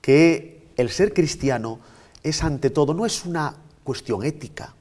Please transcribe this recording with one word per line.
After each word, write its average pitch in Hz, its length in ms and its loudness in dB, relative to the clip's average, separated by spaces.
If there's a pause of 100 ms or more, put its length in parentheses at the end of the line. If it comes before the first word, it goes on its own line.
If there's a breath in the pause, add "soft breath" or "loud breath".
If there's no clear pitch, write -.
que 160 640 4 (100)
el 123 140 2
ser 202 220 0
cristiano 123 640 -2 (440 soft breath)
es 151 200 -4
ante 143 280 0
todo, 147 240 2
no 196 120 -4
es - 180 -6
una 165 320 -4 (280)
cuestión 117 400 -6
ética 139 560 -8